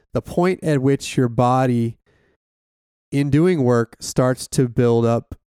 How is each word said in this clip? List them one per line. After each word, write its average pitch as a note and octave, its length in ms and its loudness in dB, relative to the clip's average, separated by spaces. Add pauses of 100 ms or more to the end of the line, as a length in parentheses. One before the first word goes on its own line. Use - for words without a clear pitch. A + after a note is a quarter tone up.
(120)
the A#2 80 -4
point F3+ 420 -2
at D3 200 0
which C#3 340 -2
your B2+ 120 2
body, B2 680 0 (1120)
in C#3+ 200 -2
doing D#3+ 320 2
work, A#2+ 380 0
starts - 480 -2
to C3 200 0
build A#2 380 2
up A#2 280 -4 (200)